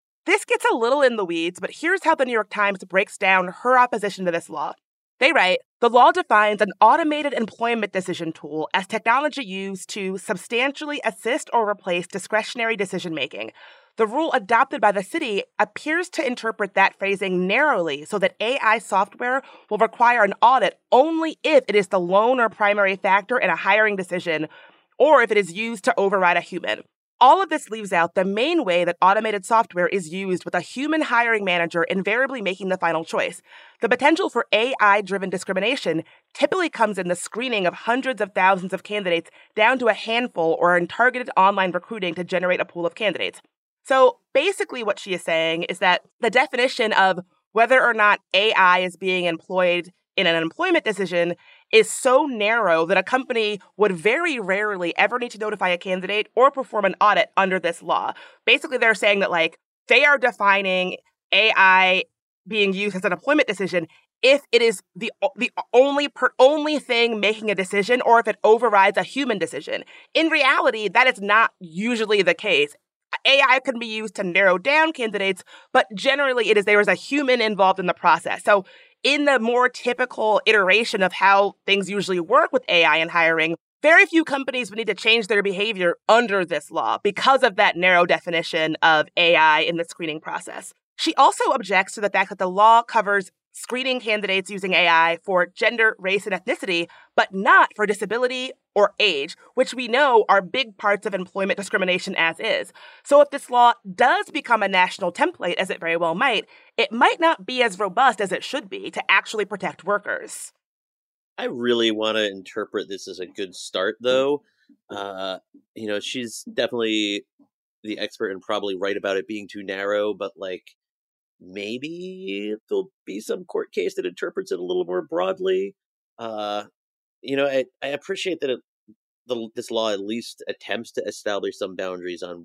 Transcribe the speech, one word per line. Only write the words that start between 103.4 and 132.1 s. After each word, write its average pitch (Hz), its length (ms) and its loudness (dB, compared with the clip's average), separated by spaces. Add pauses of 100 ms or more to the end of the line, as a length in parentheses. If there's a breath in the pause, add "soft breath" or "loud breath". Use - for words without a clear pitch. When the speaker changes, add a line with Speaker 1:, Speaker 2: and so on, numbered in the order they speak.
Speaker 1:
law 240 220 6 (220)
does 330 360 2
become 240 320 -2
a 196 60 0
national 180 420 0
template, 220 440 -4
as 185 160 -4
it - 100 -8
very 165 160 -2
well 170 180 -2
might, 226 320 -2 (300 soft breath)
it - 160 -2
might 302 260 2
not 320 280 0
be 254 160 -2
as 202 180 -2
robust 214 400 2
as 202 100 -4
it - 140 -6
should 226 240 -8
be 101 220 -12
to - 200 -8
actually 208 360 0
protect 185 380 -10
workers. - 680 -8 (840)
Speaker 2:
I - 80 -8
really 120 460 0
want 110 280 -2
to 104 120 0
interpret 95 580 -8
this 95 200 -14
as 90 100 -14
a 92 80 -10
good 92 300 -12
start, 98 440 -6
though. 131 420 -2 (480 soft breath)
Uh, 95 480 -10 (360)
you 107 140 -12
know, 104 100 -6
she's 120 460 -10
definitely 110 800 -4 (580)
the 104 160 -10
expert 104 320 -8
and 92 120 -12
probably 101 340 -6
right 98 200 -4
about 98 200 -4
it 95 100 -6
being 104 240 -12
too 104 120 -16
narrow, 101 500 -4
but, 95 240 -10
like, 92 280 -10 (760)
maybe 175 1120 -10 (140)
there'll 190 220 -4 (160)
be 190 140 -10
some 185 260 -10
court - 260 -10
case 190 220 -6
that 180 100 -8
interprets 180 480 -10
it 90 60 -6
a 87 40 -12
little 90 220 -4
more 175 160 -6
broadly. 190 720 -4 (440)
Uh, 104 460 -8 (580)
you 139 140 -6
know, 139 100 0
I, 135 180 -2 (180)
I 135 60 -8
appreciate 165 520 -8
that 139 100 -4
it, 120 100 -6 (640)
the, 117 300 -6
this 120 140 -12
law 110 200 -2
at 101 100 -4
least 107 460 -10
attempts 104 460 -10
to 120 120 -6
establish 101 520 -8
some 95 180 -10
boundaries 90 480 -10